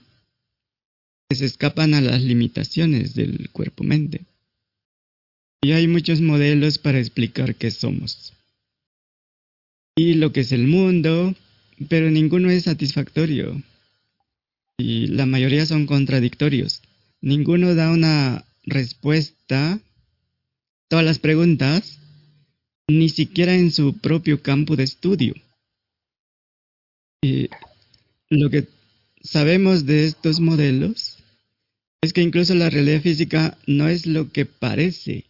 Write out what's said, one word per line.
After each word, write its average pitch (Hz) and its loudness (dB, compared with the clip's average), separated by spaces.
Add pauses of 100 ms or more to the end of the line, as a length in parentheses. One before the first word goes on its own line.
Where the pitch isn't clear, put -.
(1300)
que 139 -2
se 135 -4
escapan 147 0
a 147 2
las 123 0
limitaciones 127 -2
del - -6
cuerpo-mente. 151 -6 (1400)
Y 139 2
hay 165 2
muchos 170 0
modelos 147 2
para 139 0
explicar 117 -4
qué 113 -6
somos - -8 (1600)
y 165 4
lo 156 2
que 139 -2
es 120 -2
el 123 2
mundo, 175 2 (540)
pero 160 2
ninguno 156 2
es 180 0
satisfactorio. 147 -4 (1120)
Y 113 -2
la 135 -2
mayoría 131 0
son 151 0
contradictorios. 135 0 (380)
Ninguno 165 2
da 160 2
una 151 2 (200)
respuesta 143 -2
a 214 -8 (1080)
todas 165 2
las 160 0
preguntas, 156 0 (880)
ni 160 4
siquiera 175 0
en 180 4
su 143 0
propio 156 -2
campo 147 0
de 131 0
estudio. 156 -2 (1900)
Y 131 0 (800)
lo 143 2
que 143 0 (560)
sabemos 175 2
de 151 2
estos 160 -2
modelos 151 0 (880)
es 160 -2
que 180 0
incluso 170 2
la 170 2
realidad 147 2
física 160 -2 (100)
no 147 0
es 170 -2
lo 156 -2
que 143 -2
parece 123 -6